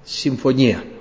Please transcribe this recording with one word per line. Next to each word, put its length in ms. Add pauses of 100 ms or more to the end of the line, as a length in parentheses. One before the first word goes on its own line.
Συμφωνία. 800 (180)